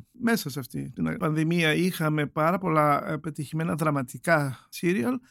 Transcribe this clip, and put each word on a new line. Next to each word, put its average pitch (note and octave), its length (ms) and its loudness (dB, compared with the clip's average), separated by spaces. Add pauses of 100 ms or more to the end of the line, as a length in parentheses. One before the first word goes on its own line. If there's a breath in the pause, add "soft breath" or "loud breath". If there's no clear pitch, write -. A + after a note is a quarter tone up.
(120)
μέσα A3+ 380 0
σε C3+ 100 -6
αυτή C#3 320 -8
την D#2+ 260 -2
πανδημία, D#3+ 560 2
είχαμε D#3 540 0
πάρα D#3+ 300 2
πολλά, D#3 540 2
ε, D#3 60 -4
πετυχημένα D#3+ 580 -4
δραματικά C#3+ 920 0
σύριαλ, A#3 500 -2 (120 soft breath)